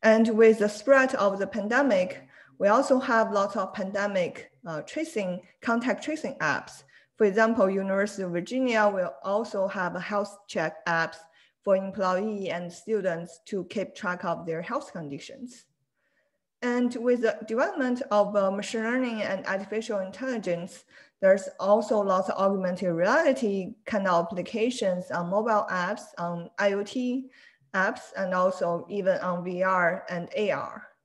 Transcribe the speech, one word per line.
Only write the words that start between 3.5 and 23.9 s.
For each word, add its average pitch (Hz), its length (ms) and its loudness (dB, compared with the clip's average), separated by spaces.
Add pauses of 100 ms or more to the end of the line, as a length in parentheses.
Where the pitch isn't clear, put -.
of 196 160 -4
pandemic, 196 800 -4 (140)
uh, 156 160 -8
tracing, 208 640 -6 (160)
contact 240 420 0
tracing 302 360 -6
apps. - 440 -4 (320)
For 220 80 2
example, 220 440 4
University 196 540 -2
of 180 80 -4
Virginia 220 580 2
will 190 240 -2 (120)
also 202 420 -2
have 185 300 -4
a 180 40 -6
health 208 460 -4
check 160 400 -4
apps 165 300 0 (480)
for 196 100 4
employee 190 760 -2
and 175 240 -6
students 180 760 -4
to 190 180 -4
keep 190 320 -6
track 185 280 -4
of 170 220 -4
their 165 160 -4
health 247 300 -8
conditions. - 760 -14 (960)
And 247 320 0
with 247 280 2
the 220 140 2 (120)
development 254 540 -2 (100)
of, 208 240 2
uh, 196 160 2
machine 208 320 -4
learning 240 380 -2
and 190 240 -4
artificial 208 520 -4
intelligence, 190 880 -6 (360)
there's 190 280 6 (100)
also 214 400 4
lots 190 300 2
of - 80 -2
augmented 185 580 0
reality 208 800 2 (100)
kind 196 220 -2